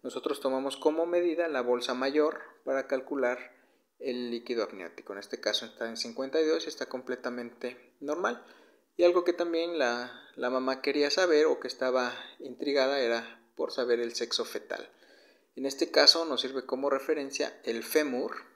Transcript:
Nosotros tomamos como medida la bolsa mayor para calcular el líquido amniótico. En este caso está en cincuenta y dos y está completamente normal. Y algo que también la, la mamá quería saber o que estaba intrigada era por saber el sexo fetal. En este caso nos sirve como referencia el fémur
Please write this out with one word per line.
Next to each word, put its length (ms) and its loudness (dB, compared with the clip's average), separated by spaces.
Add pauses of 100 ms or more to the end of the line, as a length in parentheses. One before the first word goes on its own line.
Nosotros 380 -4
tomamos 360 -2
como 280 0
medida 440 2
la 120 0
bolsa 320 0
mayor 480 2 (240)
para 220 0
calcular 680 -2 (460)
el 320 -4
líquido 340 -2
amniótico. 480 -10
En 60 -10
este 200 -10
caso 280 -2
está 220 -8
en 100 -8
cincuenta 420 -2
y 60 4
dos 180 0
y 40 -8
está 180 -8
completamente 1120 -8
normal. 440 -4 (520)
Y 80 6
algo 200 6
que 80 4
también 460 -2
la, 580 -2
la 120 -2
mamá 320 0
quería 300 2
saber 360 6
o 140 2
que 80 -8
estaba 460 0 (240)
intrigada 600 0
era 420 -2 (120)
por 180 -4
saber 280 2
el 140 -4
sexo 300 -2
fetal. 440 -8 (680)
En 100 -4
este 240 -2
caso 340 6
nos 160 -2
sirve 240 -4
como 260 0
referencia 720 -2
el 180 -2
fémur 540 0 (200)